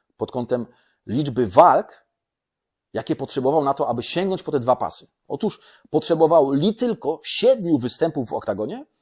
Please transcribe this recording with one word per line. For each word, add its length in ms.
pod 160
kątem 340
liczby 400
walk, 640
jakie 240
potrzebował 480
na 100
to, 140
aby 140
sięgnąć 400
po 100
te 80
dwa 160
pasy. 300
Otóż 320
potrzebował 640
li 220
tylko 480
siedmiu 560
występów 500
w 40
oktagonie, 540